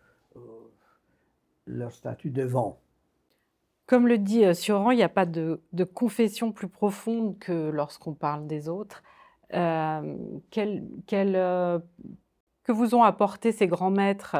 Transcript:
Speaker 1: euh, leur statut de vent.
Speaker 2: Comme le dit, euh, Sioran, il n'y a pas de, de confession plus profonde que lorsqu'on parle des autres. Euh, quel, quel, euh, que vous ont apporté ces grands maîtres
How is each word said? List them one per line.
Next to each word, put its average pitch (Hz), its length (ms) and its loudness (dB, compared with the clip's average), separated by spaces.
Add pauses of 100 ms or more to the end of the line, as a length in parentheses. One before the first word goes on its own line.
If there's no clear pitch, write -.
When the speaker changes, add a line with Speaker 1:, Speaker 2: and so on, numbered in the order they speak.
(380)
Speaker 1:
euh, - 20 -20 (1300)
leur 120 240 -8
statut - 380 -10
de 131 140 -2
vent. 123 360 -2 (1080)
Speaker 2:
Comme 240 220 4
le 240 100 4
dit, 208 280 4
euh, 180 80 6
Sioran, 202 380 2
il 254 60 4
n'y 220 60 4
a 170 60 2
pas 190 160 2
de, 165 340 -4 (140)
de 180 100 0
confession 220 680 -2
plus 202 180 -10
profonde 208 720 -4
que 165 300 -4
lorsqu'on 151 440 -6
parle 147 340 -4
des 151 220 -6
autres. 196 340 -10 (500)
Euh, 156 600 -2 (340)
quel, 208 380 -4 (200)
quel, 196 280 0
euh, 180 440 0 (840)
que - 80 -2
vous 233 240 2
ont 240 80 8
apporté 208 480 2
ces 214 160 2
grands 175 240 0
maîtres 196 480 0